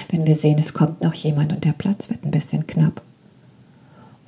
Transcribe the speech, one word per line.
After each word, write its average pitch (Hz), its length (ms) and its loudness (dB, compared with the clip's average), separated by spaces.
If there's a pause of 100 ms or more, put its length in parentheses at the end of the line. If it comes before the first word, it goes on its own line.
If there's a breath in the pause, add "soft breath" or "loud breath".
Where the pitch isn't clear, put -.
(100)
wenn 160 160 0
wir 156 80 6
sehen, 151 240 4
es - 160 -2
kommt 160 280 0
noch 165 120 0
jemand 151 380 0
und 156 120 -4
der 151 80 2
Platz - 380 -4
wird - 140 -6
ein 147 80 -2
bisschen 151 340 -2
knapp. - 340 0 (1300 soft breath)